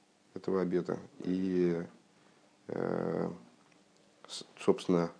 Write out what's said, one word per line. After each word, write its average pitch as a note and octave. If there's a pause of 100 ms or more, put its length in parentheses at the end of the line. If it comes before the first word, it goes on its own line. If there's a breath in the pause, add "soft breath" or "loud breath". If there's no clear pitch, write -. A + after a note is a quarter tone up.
(340)
этого F#2+
обета F2+ (280)
и, F2+ (840 soft breath)
э, F2 (1000)
с-, - (160)
собственно, F2